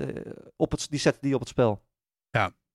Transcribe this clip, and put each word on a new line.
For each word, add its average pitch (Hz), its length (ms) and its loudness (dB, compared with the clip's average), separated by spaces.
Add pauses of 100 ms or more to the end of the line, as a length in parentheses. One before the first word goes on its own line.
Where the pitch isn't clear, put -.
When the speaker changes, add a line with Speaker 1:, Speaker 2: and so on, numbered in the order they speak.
(560)
Speaker 1:
op - 160 0
het, - 180 -4
die 147 100 -4
zette - 220 2
die 139 120 0
op 127 60 2
het 123 100 -10
spel. 110 340 2 (460)
Speaker 2:
Ja, 98 220 0 (240)